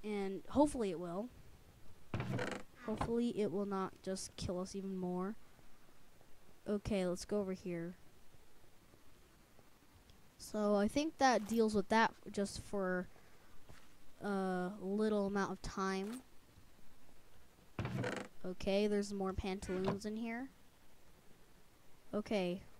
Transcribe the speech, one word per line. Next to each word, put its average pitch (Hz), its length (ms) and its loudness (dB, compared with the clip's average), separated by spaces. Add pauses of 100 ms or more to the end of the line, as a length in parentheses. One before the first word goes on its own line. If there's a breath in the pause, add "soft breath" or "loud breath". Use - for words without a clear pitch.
And 196 460 -2
hopefully 247 420 6
it 160 80 -2
will. 180 300 -4 (1600)
Hopefully 233 540 2
it 208 120 4
will 196 140 2
not 190 360 0
just - 340 -4
kill 180 240 -2
us 185 160 -4
even 196 200 -4
more. 185 400 0 (1300)
Okay, 202 380 2
let's 180 200 0
go 208 140 0
over 190 140 0
here. 175 420 -4 (2500)
So 208 380 4
I 202 120 8
think 294 300 4
that 233 300 8
deals 220 260 6
with 196 160 4
that 220 240 8 (180)
just 202 300 -2
for 185 460 0 (1120 loud breath)
a 185 500 0 (100)
little 202 460 4
amount 196 240 2
of 190 100 -6
time. 196 600 0 (2250)
Okay, 196 420 4
there's 202 240 2
more 190 220 0
pantaloons 196 720 0
in 214 100 -2
here. 233 340 -4 (1600)
Okay. 196 480 0 (180)